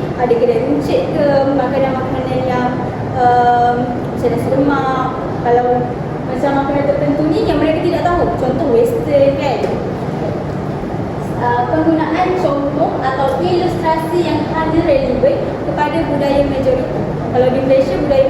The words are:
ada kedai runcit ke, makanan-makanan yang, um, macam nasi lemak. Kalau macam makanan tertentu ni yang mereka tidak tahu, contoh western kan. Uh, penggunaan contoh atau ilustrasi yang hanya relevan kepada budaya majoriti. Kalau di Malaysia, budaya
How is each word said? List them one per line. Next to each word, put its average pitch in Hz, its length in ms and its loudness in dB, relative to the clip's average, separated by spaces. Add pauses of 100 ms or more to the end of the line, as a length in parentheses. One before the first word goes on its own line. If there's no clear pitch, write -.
(200)
ada 240 160 2
kedai 247 320 2
runcit 277 320 0 (160)
ke, 294 100 2 (300)
makanan-makanan 262 880 -2
yang, 247 240 0 (480)
um, 240 600 4 (360)
macam 247 160 -2 (100)
nasi 226 160 -2
lemak. 262 520 0 (360)
Kalau 240 260 2 (600)
macam 269 200 0 (120)
makanan 285 240 0
tertentu 285 360 0 (100)
ni 440 100 2
yang 302 160 0
mereka 302 240 0
tidak - 240 0
tahu, 349 160 2 (160)
contoh - 320 -2
western 277 720 2
kan. 269 180 -2 (1800)
Uh, 247 200 0 (120)
penggunaan 320 640 2
contoh 285 640 0
atau 262 400 0
ilustrasi 339 800 0
yang 302 320 0
hanya 311 320 0
relevan 269 560 2 (240)
kepada 302 400 -2
budaya 285 400 2
majoriti. 262 540 0 (340)
Kalau 254 160 4
di 262 160 0
Malaysia, 269 320 2
budaya 277 320 2